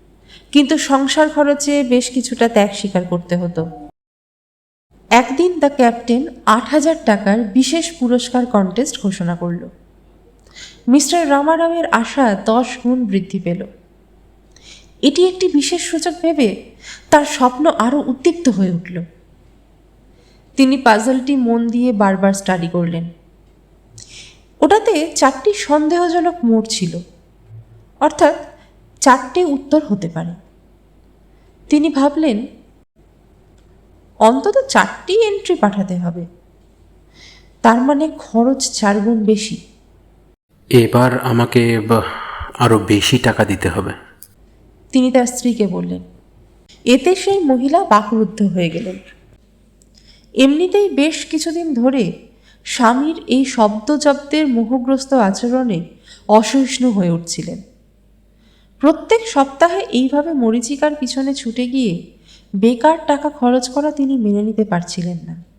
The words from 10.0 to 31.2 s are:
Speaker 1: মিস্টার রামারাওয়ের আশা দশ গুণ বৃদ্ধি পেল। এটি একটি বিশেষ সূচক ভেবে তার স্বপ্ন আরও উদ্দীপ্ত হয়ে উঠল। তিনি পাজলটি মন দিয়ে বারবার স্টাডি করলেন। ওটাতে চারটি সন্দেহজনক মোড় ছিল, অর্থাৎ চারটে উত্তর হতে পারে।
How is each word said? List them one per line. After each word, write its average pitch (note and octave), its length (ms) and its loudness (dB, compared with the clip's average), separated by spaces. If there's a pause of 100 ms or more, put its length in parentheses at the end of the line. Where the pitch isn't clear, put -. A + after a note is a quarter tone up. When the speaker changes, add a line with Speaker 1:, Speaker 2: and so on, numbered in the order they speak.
Speaker 1:
মিস্টার D4 420 2
রামারাওয়ের E4 560 2
আশা A3+ 500 0 (100)
দশ A#3 380 0
গুণ B3 220 0
বৃদ্ধি G3 340 -4
পেল। E3+ 260 -6 (1400)
এটি F4+ 260 4
একটি F#4 200 -2
বিশেষ D#4 340 0
সূচক E4 300 -4 (100)
ভেবে D4 540 -2 (340)
তার D4 160 6
স্বপ্ন B3+ 420 0
আরও C4 400 0
উদ্দীপ্ত E4+ 420 0
হয়ে F#3+ 220 0
উঠল। F3 320 -8 (1500)
তিনি C4+ 200 4
পাজলটি B3+ 580 2
মন A#3 320 0
দিয়ে A#3+ 260 0
বারবার G3 400 2
স্টাডি F#3 340 -4
করলেন। E3+ 420 -4 (1500)
ওটাতে E4+ 540 2
চারটি C#4+ 380 2
সন্দেহজনক E4+ 880 0
মোড় A3+ 260 2
ছিল, E3+ 300 -6 (1000)
অর্থাৎ D4+ 360 2 (640)
চারটে C4+ 460 2
উত্তর D4+ 440 0
হতে F#3+ 200 -4
পারে। E3+ 240 -8 (1400)